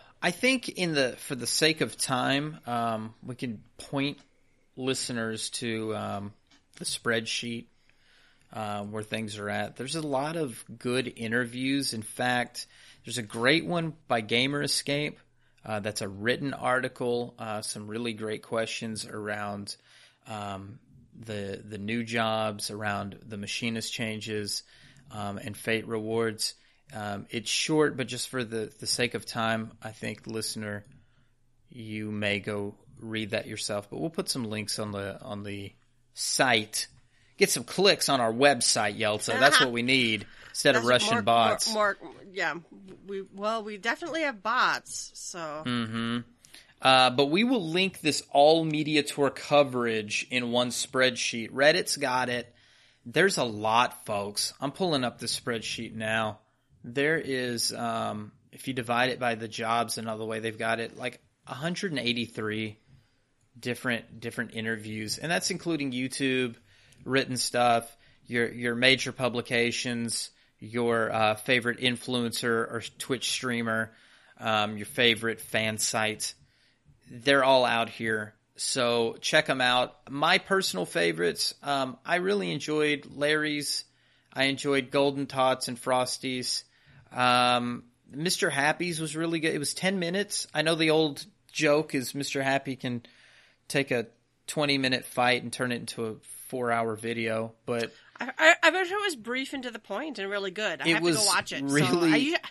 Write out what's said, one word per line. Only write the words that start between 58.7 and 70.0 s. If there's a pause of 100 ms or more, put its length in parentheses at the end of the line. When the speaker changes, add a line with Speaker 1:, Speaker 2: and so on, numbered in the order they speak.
Speaker 1:
divide
it
by
the
jobs
and
all
the
way
they've
got
it,
like, (280)
a
hundred
and
eighty-three (800)
different,
different
interviews.
And
that's
including
YouTube, (480)
written
stuff, (320)
your,
your
major
publications, (300)